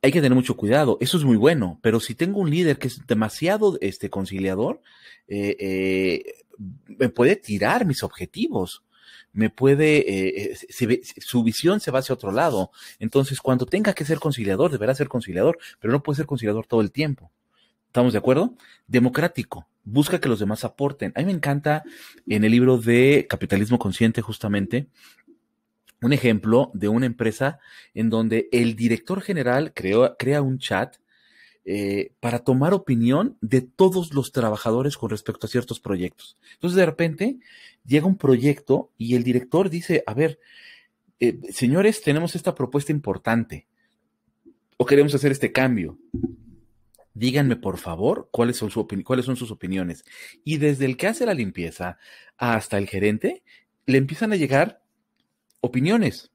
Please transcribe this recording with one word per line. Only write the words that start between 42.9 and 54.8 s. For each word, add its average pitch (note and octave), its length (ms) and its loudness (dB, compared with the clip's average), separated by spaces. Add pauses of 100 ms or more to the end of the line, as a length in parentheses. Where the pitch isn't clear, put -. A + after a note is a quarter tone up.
importante A2+ 760 -4 (1120)
o B2 100 0
queremos C#3+ 300 4
hacer C#3 160 2
este C3+ 180 -2
cambio. B2 480 -2 (1120)
Díganme, B2+ 440 2
por F#2 200 -6
favor, F2+ 540 -4
cuáles A#2+ 260 0
son G#2+ 140 -6
su - 160 -6
opin-, G2 160 -6
cuáles B2+ 240 -2
son C3 80 -2
sus A#2+ 160 -10
opiniones". F#2 540 -6 (400)
Y D#3 140 -4
desde C#3 260 0
el B2+ 120 -2
que F3+ 120 -4
hace A#3 180 -2
la G3+ 80 0
limpieza F2+ 640 -8 (380)
hasta A2+ 420 -2
el G2 80 -2
gerente, G#2+ 560 -2 (420)
le C3 140 4
empiezan D#3+ 340 -2
a G3+ 40 0
llegar D3 440 0 (800)